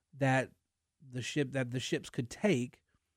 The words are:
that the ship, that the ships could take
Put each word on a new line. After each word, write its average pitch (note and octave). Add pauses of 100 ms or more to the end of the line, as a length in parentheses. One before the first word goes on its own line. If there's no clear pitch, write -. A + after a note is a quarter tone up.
(180)
that C3 (600)
the B2
ship, C3+
that B2+
the B2+
ships -
could A#2+
take B2+ (380)